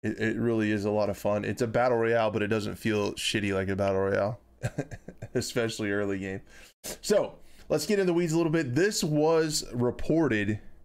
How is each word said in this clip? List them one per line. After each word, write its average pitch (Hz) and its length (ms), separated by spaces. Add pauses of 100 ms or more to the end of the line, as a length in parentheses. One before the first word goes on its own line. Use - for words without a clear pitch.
It, 107 180
it 110 180
really 113 340
is 104 140
a 104 60
lot 104 180
of 98 80
fun. 104 260
It's 104 180
a 123 60
battle 120 300
royale, 113 340
but 110 100
it 104 60
doesn't 104 280
feel 104 380
shitty 101 400
like 95 140
a 98 80
battle 98 260
royale. 101 380 (220)
<laughs> - 720
especially 113 580
early 101 280
game. 95 220 (600)
So 190 340 (340)
let's 151 160
get 208 140
in 190 80
the 175 60
weeds 170 200
a 165 40
little 165 140
bit. 151 240
This 196 280
was 156 720
reported 120 840 (260)